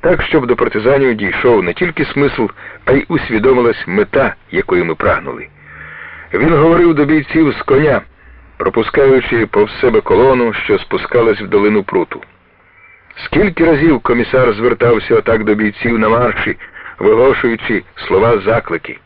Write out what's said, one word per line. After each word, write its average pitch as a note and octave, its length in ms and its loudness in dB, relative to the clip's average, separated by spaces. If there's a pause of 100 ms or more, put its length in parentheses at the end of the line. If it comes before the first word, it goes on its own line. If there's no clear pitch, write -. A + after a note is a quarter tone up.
Так, - 200 0
щоб C#3 240 0
до A#2+ 100 0
партизанів A#2+ 600 0
дійшов G2+ 480 0
не F2 100 -4
тільки D#3+ 320 -4
смисл, C3+ 400 -2 (400)
а - 60 0
й C#3 160 2
усвідомилась B2 800 0
мета, G#2+ 480 0 (160)
якої F2 320 -2
ми E2 120 -4
прагнули. C2 520 -4 (880)
Він C#3+ 200 0
говорив E3 400 4
до D3 120 2
бійців D3+ 480 0
з - 80 -8
коня, C#3 400 2 (560)
пропускаючи A#2+ 880 2
повз G#2 340 0
себе A2+ 220 2
колону, A#2+ 520 2
що F#2+ 260 -2
спускалась G#2+ 600 -2
в G2 60 -10
долину G#2 360 2
пруту. - 380 -4 (1040)
Скільки E3+ 400 0
разів D3+ 340 2
комісар A#2+ 540 0
звертався A#2 600 0
отак A2 280 0
до G#2+ 120 0
бійців G#2+ 440 -4
на A2 100 0
марші, A2+ 480 -2 (420)
виголошуючи A2+ 840 0 (120)
слова A2 440 0
заклики. G2 680 -4